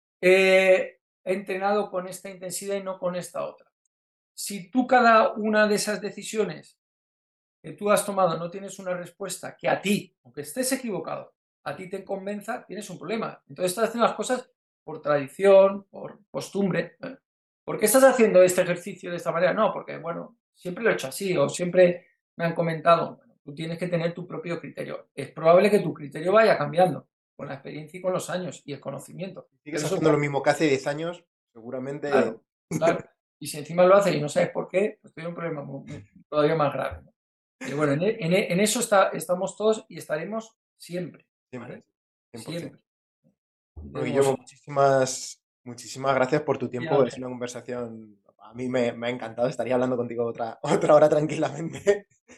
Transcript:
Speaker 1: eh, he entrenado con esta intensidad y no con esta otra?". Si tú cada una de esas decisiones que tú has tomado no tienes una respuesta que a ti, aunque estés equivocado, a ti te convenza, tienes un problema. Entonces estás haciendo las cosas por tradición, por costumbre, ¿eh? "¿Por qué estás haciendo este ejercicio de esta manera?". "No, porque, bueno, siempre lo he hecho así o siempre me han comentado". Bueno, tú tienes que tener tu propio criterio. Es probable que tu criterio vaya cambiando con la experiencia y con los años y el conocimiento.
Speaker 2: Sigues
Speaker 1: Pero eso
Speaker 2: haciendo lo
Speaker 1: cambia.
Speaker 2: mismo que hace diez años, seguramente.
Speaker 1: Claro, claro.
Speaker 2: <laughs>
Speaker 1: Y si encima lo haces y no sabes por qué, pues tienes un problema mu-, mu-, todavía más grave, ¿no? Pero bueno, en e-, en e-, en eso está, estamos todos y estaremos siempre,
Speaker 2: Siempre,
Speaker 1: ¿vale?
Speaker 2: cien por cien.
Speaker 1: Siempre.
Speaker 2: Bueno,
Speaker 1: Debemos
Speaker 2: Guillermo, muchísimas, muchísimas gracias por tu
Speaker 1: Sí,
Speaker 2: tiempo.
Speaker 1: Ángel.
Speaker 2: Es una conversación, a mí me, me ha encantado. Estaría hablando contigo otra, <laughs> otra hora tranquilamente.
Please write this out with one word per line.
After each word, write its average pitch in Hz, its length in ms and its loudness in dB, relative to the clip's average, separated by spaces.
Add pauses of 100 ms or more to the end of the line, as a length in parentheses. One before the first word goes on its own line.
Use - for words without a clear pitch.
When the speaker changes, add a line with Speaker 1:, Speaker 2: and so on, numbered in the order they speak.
(220)
Speaker 1:
eh, 190 760 6 (260)
he 185 80 -2
entrenado 202 580 -2
con 185 160 -6
esta 185 240 -14
intensidad 190 460 -8
y 196 60 -8
no 190 160 -8
con 180 160 -4
esta 170 300 -8
otra?". - 260 -16 (600)
Si - 380 -12
tú 254 160 0
cada 233 460 6
una 214 340 2
de 208 80 2
esas 202 260 -2
decisiones 196 800 -8 (840)
que 156 100 -16
tú 208 180 -2
has 196 140 4
tomado 190 320 2
no 170 140 -8
tienes 196 280 -14
una 180 160 -6
respuesta 175 640 -12
que - 120 -4
a 143 120 0
ti, - 420 -2
aunque 127 180 -14
estés 254 320 -6
equivocado, 190 600 -8 (300)
a 143 120 -10
ti - 140 -16
te - 160 -10
convenza, 202 600 -8
tienes 202 240 -12
un 170 100 -14
problema. 170 500 -8
Entonces 180 220 -2
estás 220 180 0
haciendo 226 180 2
las - 80 0
cosas 240 360 -4 (320)
por 156 180 -14
tradición, 190 880 4
por - 300 -16 (120)
costumbre, - 720 -4
¿eh? - 140 -14 (460)
"¿Por - 160 -6
qué 214 60 4
estás 262 180 6
haciendo 220 400 8
este 180 180 4
ejercicio 180 500 -6
de 175 60 -6
esta 165 140 -4
manera?". 170 220 2
"No, 196 200 2
porque, - 240 -12
bueno, 170 400 -12 (160)
siempre 180 300 -10
lo 214 80 4
he - 20 0
hecho - 140 -4
así 180 300 -4
o 143 120 2
siempre 175 560 4 (320)
me 170 80 -2
han 170 100 -2
comentado". 165 640 2
Bueno, - 260 -20
tú 147 120 -16
tienes 165 240 -8
que 180 80 -4
tener 170 260 -2
tu 170 140 -12
propio 165 320 -10
criterio. - 560 -12
Es 135 160 -10
probable 175 400 6
que 208 80 4
tu 160 140 -2
criterio 151 400 -6
vaya 214 240 6
cambiando 151 500 0 (280)
con 143 120 -14
la 139 80 -12
experiencia 151 440 -14
y - 20 -14
con 185 120 -2
los 156 160 -6
años 180 360 -8
y 143 80 -10
el - 60 -12
conocimiento. - 680 -14 (140)
Speaker 2:
Sigues 151 200 -6
Speaker 1:
Pero - 20 -4
eso 175 140 -2
Speaker 2:
haciendo 156 120 4
lo 147 60 4
Speaker 1:
cambia. - 20 0
Speaker 2:
mismo 143 240 -2
que 151 80 4
hace 156 160 2
diez 135 200 0
años, 165 380 -8 (280)
seguramente. 131 560 -10
Speaker 1:
Claro, - 340 0 (340)
claro. 165 320 0
Speaker 2:
<laughs> - 60 -20 (240)
Speaker 1:
Y 151 80 -10
si 151 100 -10
encima 170 280 2
lo 190 100 8
haces 185 200 4
y 147 60 -2
no 147 80 -4
sabes 175 200 0
por - 180 -8
qué, 196 340 -2
pues - 120 -20
tienes 165 160 -12
un 170 60 -12
problema 160 280 -8
mu-, 139 220 -14
mu-, - 200 -16 (240)
todavía 151 260 2
más 143 180 0
grave, 135 300 -6
¿no? - 100 -20 (500)
Pero 135 140 -6
bueno, 147 160 2
en 151 100 0
e-, 220 160 0
en 170 140 0
e-, 196 200 2
en 175 60 2
eso 214 200 2
está, 196 300 4
estamos 180 480 -6
todos 214 320 0
y 175 80 -16
estaremos 180 600 -8 (200)
siempre, - 500 -12 (240)
Speaker 2:
Siempre, 123 240 -14
Speaker 1:
¿vale? - 100 -20 (460)
Speaker 2:
cien 113 120 -16
por 160 140 -12
cien. 165 140 -10
Speaker 1:
Siempre. - 100 -20 (1120)
Speaker 2:
Bueno, 127 140 -6
Speaker 1:
Debemos - 0 -
Speaker 2:
Guillermo, 131 320 0
muchísimas, 139 1040 -2 (220)
muchísimas 131 520 -6
gracias 131 260 2
por 131 160 -2
tu 123 200 -6
Speaker 1:
Sí, 123 100 -8
Speaker 2:
tiempo. - 0 -
Speaker 1:
Ángel. 139 180 4
Speaker 2:
Es 117 120 -6
una 127 100 -12
conversación, 117 920 -10 (200)
a 107 140 -20
mí 127 160 -6
me, 123 240 0
me 117 140 -6
ha - 20 0
encantado. 120 380 -4
Estaría 123 280 -2
hablando 127 220 2
contigo 117 280 -4
otra, 117 340 -6
<laughs> - 40 -10
otra 156 320 4
hora 151 140 8
tranquilamente. 156 1000 0 (300)